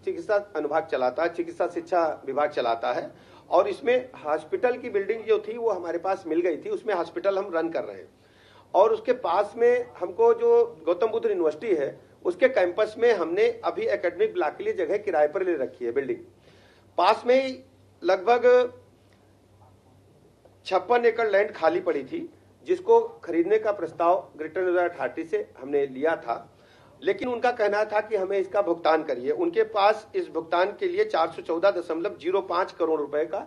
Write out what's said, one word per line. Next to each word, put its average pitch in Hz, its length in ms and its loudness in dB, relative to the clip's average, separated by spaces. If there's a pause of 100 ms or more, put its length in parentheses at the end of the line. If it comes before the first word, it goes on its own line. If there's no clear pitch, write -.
चिकित्सा 196 520 -2
अनुभाग 151 300 -2
चलाता 131 360 0
है, 170 120 -2
चिकित्सा 170 320 -4
शिक्षा 165 600 -2
विभाग 143 240 -2
चलाता 123 420 -2
है - 200 -6 (380)
और 196 180 4
इसमें 247 400 0 (160)
हॉस्पिटल 196 540 -2
की 269 120 -8
बिल्डिंग 202 340 -2
जो 214 140 2
थी 226 200 -8
वो 226 120 0
हमारे 175 280 -4
पास 190 280 -4
मिल 160 140 0
गई 175 160 0
थी, 208 140 -10
उसमें 208 240 -4
हॉस्पिटल 175 440 -2
हम 202 160 -4
रन 165 140 0
कर 143 160 -4
रहे 101 120 -12
हैं। 82 120 -18 (680)
और 214 180 6
उसके 220 200 0
पास 202 440 0
में 240 340 2 (100)
हमको 226 340 2
जो 233 500 2
गौतम - 220 2
बुद्ध 226 200 -2
यूनिवर्सिटी 170 480 0
है, 143 260 -4 (240)
उसके 185 240 4
कैंपस 208 500 2
में 233 160 4
हमने 190 500 0
अभी 180 180 -2
एकेडमिक 196 520 0
ब्लॉक 156 220 -2
के 208 80 -10
लिए 214 80 -2
जगह 180 260 -2
किराए 160 300 2
पर 190 140 -2
ले 175 140 0
रखी 123 280 -6
है 117 80 -2
बिल्डिंग। 123 260 -2 (800)
पास 196 280 4
में 262 200 4
ही 262 120 -8 (460)
लगभग 240 680 4 (1900)
छप्पन 226 400 2
एकड़ 226 240 0
लैंड 202 220 2
खाली 160 280 0
पड़ी 151 240 -2
थी, - 300 -10 (320)
जिसको 185 340 4
खरीदने 170 580 0
का 214 140 -2
प्रस्ताव 175 640 0
ग्रेटर 156 260 -6
नोएडा 175 320 0
अथॉरिटी 143 300 -6
से 208 260 -4 (100)
हमने 143 260 0
लिया 135 300 -2
था, - 420 -8 (440)
लेकिन 202 260 -2
उनका 240 220 0
कहना 214 340 0
था 214 160 0
कि 214 160 -4
हमें 190 220 0
इसका 196 240 0
भुगतान 160 400 2
करिए। 127 280 -4
उनके 170 320 0
पास 214 520 2
इस 175 140 -4
भुगतान 165 380 0
के 202 220 -4
लिए 196 160 0
चार 165 260 0
सौ 180 120 -14
चौदह 175 280 2
दशमलव 170 460 -6
जीरो 180 240 0
पाँच 185 320 -4
करोड़ 160 280 -2
रुपए 147 240 -2
का 190 220 -6